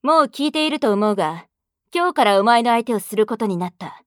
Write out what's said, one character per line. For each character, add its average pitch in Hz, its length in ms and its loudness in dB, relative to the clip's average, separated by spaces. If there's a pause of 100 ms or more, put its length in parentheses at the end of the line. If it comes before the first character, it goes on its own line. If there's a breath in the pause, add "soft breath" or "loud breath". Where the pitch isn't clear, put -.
も 311 180 2
う - 40 2
聞 285 220 -6
い - 40 -2
て 311 160 -2
い - 20 -2
る 302 100 -4
と 220 140 2
思 208 180 0
う 202 40 0
が、 165 320 -4 (460)
今 349 180 0
日 - 20 -14
か 277 100 2
ら 202 160 4
お 196 40 2
前 233 200 4
の 240 80 0
相 233 120 2
手 240 100 -4
を 208 60 -2
す - 160 -10
る 214 100 2
こ 220 120 -8
と 226 100 -4
に 185 100 -2
な 175 100 -4
っ 175 100 -12
た。 - 300 -16